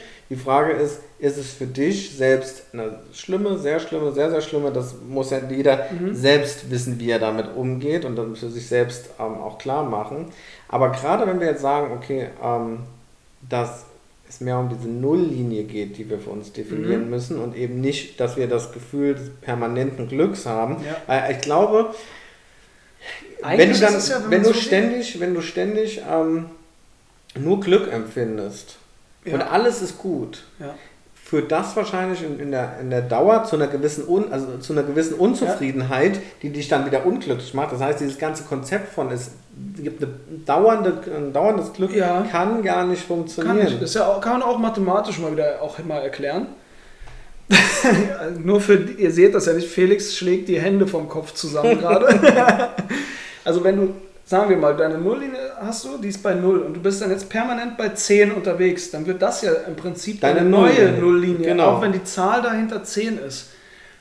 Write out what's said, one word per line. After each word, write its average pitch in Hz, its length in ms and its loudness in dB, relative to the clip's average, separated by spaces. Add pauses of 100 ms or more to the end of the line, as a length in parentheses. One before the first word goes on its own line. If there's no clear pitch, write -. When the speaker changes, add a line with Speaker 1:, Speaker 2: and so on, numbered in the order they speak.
(300)
Speaker 1:
Die 131 60 -8
Frage 139 360 2
ist, 143 280 -2 (180)
ist 143 200 0
es 135 140 -10
für 131 140 -8
dich 139 500 -2
selbst 131 460 2 (100)
eine 110 260 -8 (140)
schlimme, 190 460 -2
sehr 151 220 0
schlimme, 156 320 -4
sehr, 143 180 2
sehr 160 100 0
schlimme, 147 300 -2
das 127 240 -4 (140)
muss 131 220 -4
ja 135 100 -2 (100)
jeder 135 400 4
Speaker 2:
Mhm. 180 240 -4
Speaker 1:
selbst 135 560 2
wissen, 123 300 -4
wie 117 100 -2
er 117 80 2
damit 110 280 -2 (100)
umgeht 131 480 -2
und 123 120 -6
das 110 220 -6
für 120 120 -10
sich 120 180 -12
selbst, 123 380 0 (120)
ähm, 110 240 -6
auch 110 160 -10
klar 143 260 -2
machen. 123 420 -6 (420)
Aber 127 240 2
gerade 170 340 0
wenn 180 140 0
wir 170 80 0
jetzt 139 140 -2
sagen, 139 340 0
okay, 127 320 -6 (160)
ähm, 117 360 -4 (680)
dass 120 360 -6 (440)
es - 120 -18
mehr 127 180 -2
um 127 100 -2
diese 120 200 -8
Nulllinie 123 760 -2
geht, 104 320 -8
die 107 140 -12
wir 104 80 -6
für 104 120 -12
uns 104 220 -12
definieren 151 520 -4
Speaker 2:
Mhm. 117 60 -8
Speaker 1:
müssen 123 300 -6
und 120 160 -8
eben 123 240 -6
nicht, 139 400 -4
dass 120 160 -2
wir 127 100 -2
das 117 260 -2
Gefühl 143 420 -2
des 131 160 -12 (100)
permanenten 120 680 -4
Glücks 151 360 0
haben. 113 320 -2 (100)
Speaker 2:
Ja. 156 100 -8 (100)
Speaker 1:
Weil 135 260 0
ich 127 80 -6
glaube, 208 540 2 (1500)
Speaker 2:
Eigentlich 185 260 6
Speaker 1:
wenn - 60 6
du 196 60 4
dann, 208 140 6
Speaker 2:
ist 196 100 0
es - 60 -2
ja, 262 60 0
wenn 214 140 -4
Speaker 1:
wenn - 0 -
Speaker 2:
man 208 120 6
Speaker 1:
du 214 60 8
Speaker 2:
so 226 60 6
sieht 226 100 -2
Speaker 1:
ständig, 226 560 0
wenn 180 140 -2
du 170 60 -2
ständig, 208 680 -4
ähm, 160 340 0 (960)
nur 175 220 2
Glück 196 320 4
empfindest 110 840 -6 (480)
Speaker 2:
Ja. 160 100 -4
Speaker 1:
und 135 80 0
alles 226 380 2
ist - 180 -8
gut, 143 460 -8 (140)
Speaker 2:
Ja. 143 160 -12 (400)
Speaker 1:
führt - 380 -4
das 185 240 -2
wahrscheinlich 185 480 -4
in, 147 160 -8
in 143 100 -8
der, 127 300 -4
in 127 100 -6
der 123 120 0
Dauer 160 420 4
zu - 120 -4
einer 151 120 2
gewissen 143 400 -2
Un-, 190 240 0
also 135 140 -4 (140)
zu - 120 -10
einer 147 100 0
gewissen 156 320 -2
Unzufriedenheit, 156 1000 0
Speaker 2:
Ja. 196 60 -8 (200)
Speaker 1:
die 143 80 -6
dich 143 180 -6
dann 135 180 2
wieder 135 200 0
unglücklich 143 480 -2
macht. 135 180 -2
Das 123 80 -4
heißt, 147 200 -2
dieses 139 180 -6
ganze 156 260 -6
Konzept 147 480 -6
von 131 200 -4
es 120 180 -8 (460)
gibt 151 260 -10
eine 127 100 -4 (340)
dauernde, 190 480 4 (200)
ein 143 180 -6
dauerndes 180 420 0
Glück 196 200 -2
Speaker 2:
Ja. 185 360 2
Speaker 1:
kann 202 320 0
gar 180 240 0
nicht 180 180 -2
funktionieren. 165 540 -2
Speaker 2:
Kann 202 80 4
nicht. 127 160 0
Das 123 80 -4
ist - 60 -4
ja 196 120 2
auch, 196 120 2
kann 233 200 0
man - 20 -2
auch 240 160 0
mathematisch 208 600 0
mal 160 140 -4
wieder 147 300 0
auch 151 220 -6
mal 156 160 -4
erklären. 143 460 -4 (1040)
<laughs> 196 60 8 (880)
Nur 202 160 4
für, 202 140 6 (240)
ihr 180 120 4
seht 180 240 8
das 196 120 2
ja 170 80 4
nicht, 170 140 -2
Felix 196 480 2
schlägt 180 320 0
die 170 120 2
Hände 196 260 4
vom 160 220 -2
Kopf 156 260 -8
zusammen 156 440 2
gerade. - 300 4
<laughs> 240 600 6 (760)
Also 175 200 2
wenn 196 120 4
du, 196 180 0 (320)
sagen 196 240 4
wir 175 80 4
mal, 147 180 4
deine 156 220 0
Nulllinie 254 400 -2 (200)
hast 220 280 -8
du, 277 100 -10
die 208 120 -6
ist 196 140 -8
bei 196 120 0
null 180 240 4
und 151 160 -4
du 170 80 -10
bist 196 180 0
dann 196 100 -2
jetzt 196 200 -4
permanent 233 480 -4
bei 214 120 0
zehn 208 420 4
unterwegs, 180 580 0
dann 156 160 -6
wird 185 160 -2
das - 180 2
ja 185 120 2 (140)
im 165 80 -8
Prinzip 180 460 -8
Speaker 1:
Deine 147 200 4
Speaker 2:
deine 180 100 6
neue 196 220 8
Speaker 1:
Nulllinie. 202 280 6
Speaker 2:
Nulllinie, 175 460 4
Speaker 1:
Genau. 175 240 4
Speaker 2:
auch 202 100 2
wenn 202 120 2
die 185 120 -4
Zahl 214 380 0
dahinter 220 420 -2
zehn 214 340 -2
ist. 135 280 -12 (540)